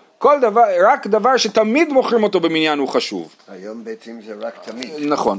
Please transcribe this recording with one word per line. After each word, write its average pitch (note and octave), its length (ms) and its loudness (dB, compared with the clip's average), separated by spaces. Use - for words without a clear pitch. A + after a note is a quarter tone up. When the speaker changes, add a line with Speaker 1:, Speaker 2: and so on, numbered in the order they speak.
Speaker 1:
כל C#4+ 220 4
דבר, A3+ 220 4
רק C4 240 2
דבר A3 300 2
שתמיד A3+ 520 0
מוכרים B3 340 2
אותו G3+ 180 0
במניין D#3+ 380 0
הוא C#3 100 -2
חשוב. F#2+ 460 -4
Speaker 2:
היום G#2 360 -16
ביצים A2+ 420 -14
זה A2 140 -14
רק A#2 140 -10
תמיד. A#2+ 340 -12
Speaker 1:
נכון, C#3 400 -2